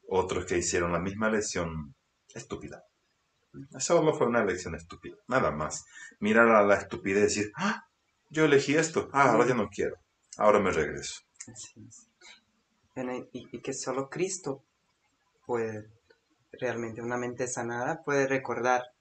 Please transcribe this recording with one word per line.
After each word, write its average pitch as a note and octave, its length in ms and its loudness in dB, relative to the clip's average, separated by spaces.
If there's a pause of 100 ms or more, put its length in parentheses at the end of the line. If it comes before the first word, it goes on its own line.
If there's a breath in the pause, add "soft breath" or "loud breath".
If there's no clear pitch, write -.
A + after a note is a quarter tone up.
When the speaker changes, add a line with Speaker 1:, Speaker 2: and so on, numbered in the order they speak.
Speaker 1:
Otros F#2 380 0
que F2+ 120 0
hicieron F2 340 0
la E2+ 80 0
misma G#2 300 -2
lección E2 640 -4 (400)
estúpida. - 500 -14 (920)
Solo D#3 360 4
fue B2+ 120 2
una A#2 180 2
lección F2 300 -4
estúpida, - 420 -16 (120)
nada A#2+ 220 2
más. D2+ 340 -6 (360 loud breath)
Mirar A2+ 280 6
a A2 140 8
la G2+ 140 6
estupidez G2 600 0
y G#2 40 -2
decir, G2+ 160 -6
"Ah, G3+ 280 -4 (460)
yo D#3 160 2
elegí C#3 300 4
esto, - 360 0
ah, C3+ 200 6
ahora A#2 140 4
ya B2+ 80 2
no G#2+ 140 -2
quiero, - 280 -4 (420)
ahora G#2 220 6
me F#2+ 120 0
regreso". D2 480 -4 (320)
Speaker 2:
Así - 360 -20
es. - 200 -20 (880 loud breath)
Bueno, B2+ 180 -6 (200)
y, A#2+ 200 -14
y A#2+ 80 -12
que C3+ 120 -8
solo C3+ 380 -6
Cristo D#3 540 -6 (840)
puede, A2 420 -4 (640)
realmente A#2+ 500 -6
una A#2+ 140 -6
mente B2 320 -6
sanada B2 560 -6
puede C#3 220 2
recordar B2+ 560 0 (180)